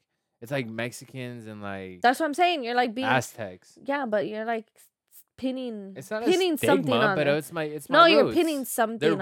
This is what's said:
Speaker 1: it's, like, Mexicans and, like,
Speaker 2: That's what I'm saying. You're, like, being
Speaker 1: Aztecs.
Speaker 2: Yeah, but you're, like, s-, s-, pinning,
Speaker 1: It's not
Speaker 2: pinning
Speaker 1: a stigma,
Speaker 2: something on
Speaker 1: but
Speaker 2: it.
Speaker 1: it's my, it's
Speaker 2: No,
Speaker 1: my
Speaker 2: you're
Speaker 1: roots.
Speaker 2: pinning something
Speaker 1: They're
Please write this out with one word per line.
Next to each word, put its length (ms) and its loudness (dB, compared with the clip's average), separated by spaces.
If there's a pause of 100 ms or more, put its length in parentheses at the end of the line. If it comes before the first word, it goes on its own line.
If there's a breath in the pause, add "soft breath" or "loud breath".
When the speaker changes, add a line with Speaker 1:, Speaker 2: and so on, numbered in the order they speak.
(400)
Speaker 1:
it's, 120 -10
like, 160 -2
Mexicans 760 -10
and, 140 -14
like, 420 -8
Speaker 2:
That's 180 4
what 60 0
I'm 80 -4
saying. 280 2
You're, 120 -6
like, 200 0
being 140 -4
Speaker 1:
Aztecs. 760 -4
Speaker 2:
Yeah, 240 -4
but 220 -2
you're, 160 -8
like, 320 -6
s-, 120 -20 (240)
s-, 120 -20 (120)
pinning, 600 -6
Speaker 1:
It's 140 -14
not 140 -4
Speaker 2:
pinning 300 4
Speaker 1:
a 40 0
stigma, 180 4
Speaker 2:
something 180 0
on 220 2
Speaker 1:
but 100 2
Speaker 2:
it. 100 4
Speaker 1:
it's 160 -6
my, 120 -4
it's 260 -10
Speaker 2:
No, 120 8
Speaker 1:
my 60 10
Speaker 2:
you're 160 6
Speaker 1:
roots. 120 0
Speaker 2:
pinning 300 0
something 320 -2
Speaker 1:
They're 240 4